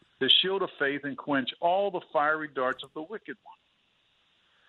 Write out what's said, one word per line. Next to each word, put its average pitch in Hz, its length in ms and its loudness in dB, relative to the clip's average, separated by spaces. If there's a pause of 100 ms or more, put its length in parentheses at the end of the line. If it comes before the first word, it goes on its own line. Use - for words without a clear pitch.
(200)
the 131 120 4 (100)
shield 185 220 0
of 175 60 -4 (100)
faith 139 240 0
and 139 120 -6
quench 135 360 -2 (100)
all 190 300 2
the 170 100 -6 (100)
fiery 156 440 2
darts 127 280 -2
of 117 120 -16
the 156 80 -8
wicked - 400 -12
one. - 120 -20 (1120)